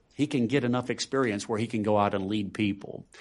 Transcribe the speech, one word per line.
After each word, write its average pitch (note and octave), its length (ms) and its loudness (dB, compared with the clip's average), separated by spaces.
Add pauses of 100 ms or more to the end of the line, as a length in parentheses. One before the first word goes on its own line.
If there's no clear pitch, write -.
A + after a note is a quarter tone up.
(120)
he C#3+ 140 0
can A#2+ 220 2
get C3+ 160 2
enough B2 260 0
experience A#2 580 -2
where A2 120 0
he A2+ 80 -2
can A2 160 -2
go G#2+ 120 4
out G2+ 160 4
and G2 140 -2
lead G#2 280 -2
people. - 520 -4 (140)